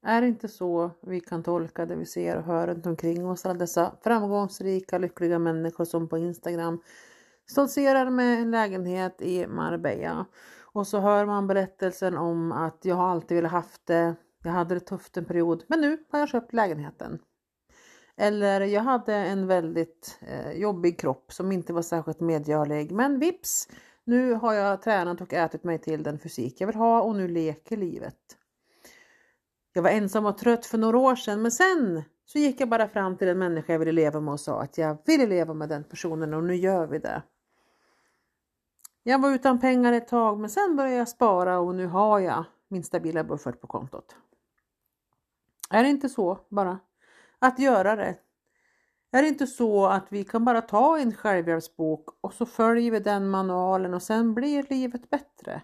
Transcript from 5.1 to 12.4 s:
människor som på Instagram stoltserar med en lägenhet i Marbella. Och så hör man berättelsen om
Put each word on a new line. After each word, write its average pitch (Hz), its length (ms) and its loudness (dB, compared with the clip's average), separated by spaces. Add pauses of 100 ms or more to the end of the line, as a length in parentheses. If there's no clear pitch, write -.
människor 165 460 -2
som 165 240 -4
på 165 80 -4
Instagram 170 640 -4 (680)
stoltserar 277 600 2
med 247 320 2
en 233 100 -2
lägenhet 185 680 -2
i 180 260 -2
Marbella. 165 760 -4 (480)
Och 202 140 -4
så 208 120 -2
hör 208 260 4
man 202 220 -2
berättelsen 190 720 -2
om 165 340 -2